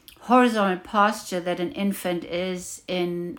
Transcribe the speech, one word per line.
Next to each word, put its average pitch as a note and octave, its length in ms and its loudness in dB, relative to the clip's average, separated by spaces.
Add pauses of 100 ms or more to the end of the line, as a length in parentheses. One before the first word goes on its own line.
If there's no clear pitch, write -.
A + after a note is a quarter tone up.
(220)
horizontal A3 580 4
posture G#3 600 0
that F3 180 -2
an F3 140 -2
infant F#3+ 500 -2
is F3+ 640 -6
in F3 520 -4